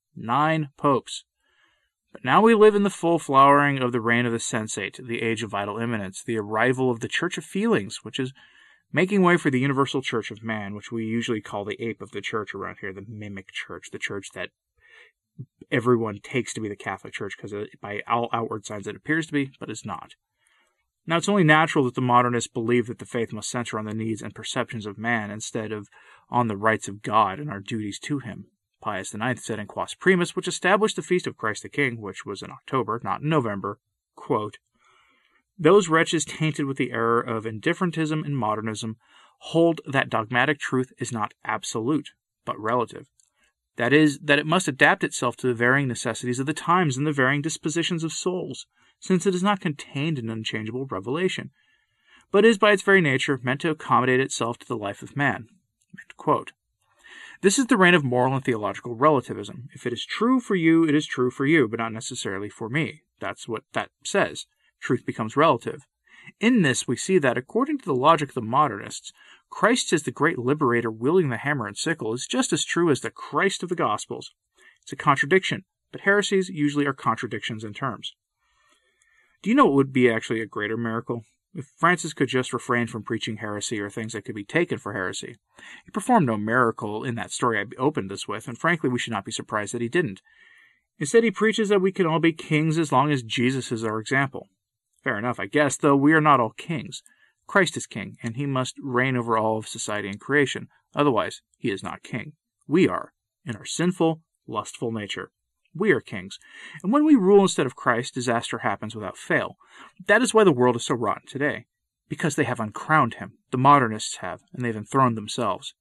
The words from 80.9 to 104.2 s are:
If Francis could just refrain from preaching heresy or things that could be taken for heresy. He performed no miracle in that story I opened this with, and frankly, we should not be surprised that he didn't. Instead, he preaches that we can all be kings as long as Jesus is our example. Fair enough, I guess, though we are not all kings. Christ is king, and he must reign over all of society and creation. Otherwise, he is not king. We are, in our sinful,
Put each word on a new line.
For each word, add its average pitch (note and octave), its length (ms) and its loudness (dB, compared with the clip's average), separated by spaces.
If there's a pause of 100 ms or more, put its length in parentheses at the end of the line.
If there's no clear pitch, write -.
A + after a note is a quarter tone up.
If C3 100 -12
Francis E3 480 0
could C3 160 0
just C3 240 -2
refrain A#2+ 320 0
from A2+ 160 -8
preaching A2 360 -6
heresy G#2 420 -6
or G2+ 100 -6
things A2 240 -8
that G#2 100 -8
could G#2+ 120 -10
be G#2 80 -10
taken D#3+ 340 -2
for G2+ 160 -10
heresy. G2 440 -8 (460)
He - 60 -20
performed G#3+ 380 2
no A2 100 0
miracle A2 640 0
in B2 120 -6
that G2 160 -8
story A#2 280 0
I G2+ 60 -4 (140)
opened B2+ 320 -2
this G2 160 -10
with, G#2+ 200 -10
and A#2+ 80 -10
frankly, D#3+ 320 0
we B2 120 0
should A#2 140 -6
not G2 120 -4
be A2+ 60 -12
surprised G#2+ 420 -6
that A#2+ 80 -4
he A#2 80 -4
didn't. B2 320 -2 (800)
Instead, A3+ 240 4
he A3+ 80 2
preaches G#3+ 380 0
that G3+ 120 4
we F#3+ 100 2
can F#3+ 140 0
all D#3+ 140 0
be D#3+ 140 2
kings D#3 440 0
as D#3 140 -2
long C#3+ 200 4
as C3 120 0
Jesus A#2+ 480 -2
is A2+ 120 -4
our A2 160 -2
example. C3+ 500 -2 (540)
Fair B2 140 -2
enough, A#2+ 220 -4
I - 80 -6
guess, C#3+ 280 2
though C#3+ 200 4
we C#3+ 180 6
are D#3+ 80 6
not D3 180 6
all A2+ 120 0
kings. - 500 -10 (460)
Christ - 300 2
is - 100 -8
king, G#2 340 -12
and A#2 140 -8
he C#3 100 -6
must C3 340 -4
reign B2+ 360 0
over A#2 200 0
all A2 220 2
of A2 100 -8
society G#2 420 -6
and G2+ 100 -10
creation. - 480 0 (260)
Otherwise, A2+ 480 0 (160)
he A#2 140 -4
is G2 100 -6
not D#2 220 -10
king. - 300 -10 (340)
We D#3 200 4
are, F2+ 260 -4 (300)
in B2 120 -8
our B2+ 100 -16
sinful, E3 560 0 (240)